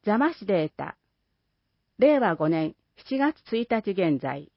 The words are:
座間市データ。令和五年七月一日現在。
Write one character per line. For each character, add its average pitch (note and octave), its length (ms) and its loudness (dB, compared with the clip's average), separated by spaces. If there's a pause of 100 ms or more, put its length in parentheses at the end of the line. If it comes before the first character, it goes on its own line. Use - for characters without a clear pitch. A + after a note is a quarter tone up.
座 G#3 140 0
間 D4+ 160 0
市 G3+ 140 -14
デ E3+ 220 0
ー - 60 -12
タ。 - 220 -12 (1000)
令 C#4 220 6
和 F#3 140 0
五 D#3 140 0
年 D#3+ 260 0 (220)
七 - 220 -8
月 C#4+ 160 0 (200)
一 A#3 160 -2
日 A3 200 -2
現 F3 280 0
在。 C#3 380 -8